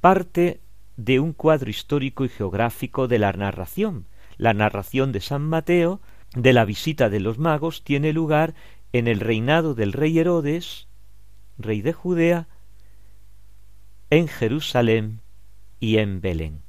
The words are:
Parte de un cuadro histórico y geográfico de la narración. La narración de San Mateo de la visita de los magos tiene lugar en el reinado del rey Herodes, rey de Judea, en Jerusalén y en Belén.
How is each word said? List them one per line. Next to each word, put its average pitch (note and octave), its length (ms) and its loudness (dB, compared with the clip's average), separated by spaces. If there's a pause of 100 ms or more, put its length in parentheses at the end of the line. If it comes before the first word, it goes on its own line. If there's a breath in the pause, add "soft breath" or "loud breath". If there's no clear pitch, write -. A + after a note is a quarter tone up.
Parte F3 600 4 (360)
de B2+ 240 4
un D#3 140 0
cuadro D3+ 340 2
histórico C3+ 560 -2
y A#2+ 60 -2
geográfico A#2 760 -2
de A#2 100 4
la G2+ 140 4
narración. G2 760 -4 (320 soft breath)
La A2+ 160 4
narración G#2+ 580 0
de G2 80 -2
San C#3+ 220 -4
Mateo E3+ 580 2 (340 soft breath)
de B2 200 8
la A#2 100 8
visita A2+ 460 0
de G#2 100 0
los G#2+ 180 -2
magos D#3 460 0
tiene D3 300 2
lugar D#3+ 400 2 (380 soft breath)
en A#2+ 140 2
el A2+ 140 2
reinado B2 540 2
del G#2 180 0
rey D#3 260 2
Herodes, E3 680 0 (720)
rey G#2+ 240 -2
de C#3 100 0
Judea, E3+ 560 2 (1600)
en D#3 200 4
Jerusalén A2+ 920 0 (580)
y G#2+ 200 2
en G2+ 240 -2
Belén. D#2+ 460 -4